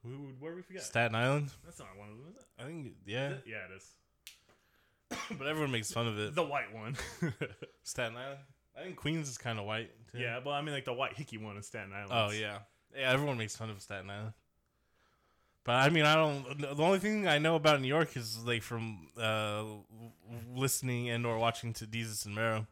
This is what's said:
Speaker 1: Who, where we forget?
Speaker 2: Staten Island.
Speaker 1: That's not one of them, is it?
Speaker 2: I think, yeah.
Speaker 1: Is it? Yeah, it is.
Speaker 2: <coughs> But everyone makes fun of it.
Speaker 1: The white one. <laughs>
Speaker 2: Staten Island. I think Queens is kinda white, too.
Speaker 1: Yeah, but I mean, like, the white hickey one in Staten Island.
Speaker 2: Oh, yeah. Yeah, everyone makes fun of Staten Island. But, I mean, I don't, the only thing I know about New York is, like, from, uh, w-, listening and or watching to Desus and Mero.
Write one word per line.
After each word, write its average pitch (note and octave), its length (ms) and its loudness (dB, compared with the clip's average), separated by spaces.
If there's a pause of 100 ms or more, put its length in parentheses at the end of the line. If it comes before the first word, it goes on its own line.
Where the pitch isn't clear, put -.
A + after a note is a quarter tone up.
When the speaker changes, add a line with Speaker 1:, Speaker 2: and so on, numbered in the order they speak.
Speaker 1:
Who, A#2 60 -14 (320)
where E3 160 -8
we F#3 60 -12
forget? F#3 200 -12
Speaker 2:
Staten A#2 320 2
Island. C3+ 360 4 (140)
Speaker 1:
That's E3+ 140 -20
not F#2+ 180 -16
one G#2 140 -14
of G#2+ 80 -14
them, C#3 120 -18
is A3+ 60 -20
it? C4 80 -20 (140)
Speaker 2:
I A#2 60 -12
think, D3+ 240 -8 (180)
yeah. B2 220 -2
Speaker 1:
Is C#3 100 -4
it? C3 80 -16
Yeah, A2 100 -8 (160)
it F#2+ 40 -16
is. F#2+ 100 -20 (1300)
Speaker 2:
<coughs> - 260 -8
But C3+ 100 -4
everyone D3+ 240 0
makes A2 200 0
fun A#2 160 2
of G#2+ 100 -2
it. G#2 160 -2
Speaker 1:
The E3+ 100 2
white C#3 300 -4
one. A2+ 220 -8 (240)
<laughs> D#3 140 0 (500)
Speaker 2:
Staten A#2 320 -4
Island. C#3 220 -10 (400)
I C#3+ 40 -14
think F3+ 140 -8
Queens D3+ 320 0
is B2 100 -8
kinda A2 240 -2
white, G#2+ 280 -2 (220)
too. A#2+ 60 -10
Speaker 1:
Yeah, A#2+ 240 -4
but C#3+ 80 -4
I C#3+ 120 0
mean, D3+ 120 -4
like, C3+ 100 -4
the B2+ 80 -2
white B2+ 240 0
hickey C#3 220 -8
one G#2+ 180 -8
in G#2 60 -10
Staten G2 300 -10
Island. G2 200 -8
Speaker 2:
Oh, A2 200 4
yeah. G#2+ 260 -2 (380)
Yeah, C3 160 4
everyone C3+ 260 2
makes G#2+ 180 -4
fun A2 140 -6
of G2+ 100 -10
Staten G2 300 -10
Island. G#2+ 220 -6 (1300)
But, A#2+ 100 2
I C3+ 160 8
mean, D#3+ 140 6
I D3+ 100 10
don't, C#3+ 460 4
the C#3+ 220 0
only F#3+ 180 6
thing G#3 280 2
I D3 100 6
know D#3+ 160 6
about D3+ 260 8
New C3 80 2
York D3+ 280 4
is, A2+ 280 -6
like, A#2 180 2
from, A2 540 -6
uh, G#2+ 460 0
w-, G#2+ 200 -8 (720)
listening B2+ 560 2
and A#2 160 0
or A2+ 120 2
watching A#2 360 2
to A2+ 120 -8
Desus A2+ 380 -4
and G#2 100 -6
Mero. A2 380 2